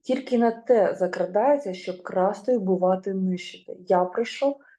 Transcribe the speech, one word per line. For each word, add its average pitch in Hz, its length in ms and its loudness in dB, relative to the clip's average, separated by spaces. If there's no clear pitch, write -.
тільки 254 360 -2
на 233 140 4
те 226 440 2
закрадається, 190 800 0
щоб 185 300 -10
красти, 202 540 0
вбивати, 190 560 0
нищити. 185 680 -6
Я 180 260 2
прийшов, 233 560 -2